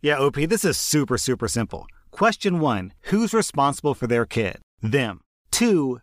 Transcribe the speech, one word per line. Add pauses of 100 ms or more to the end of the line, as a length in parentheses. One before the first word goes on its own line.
Yeah,
O
P,
this
is
super,
super
simple. (240)
Question
one, (120)
who's
responsible
for
their
kid? (240)
Them. (280)
Two,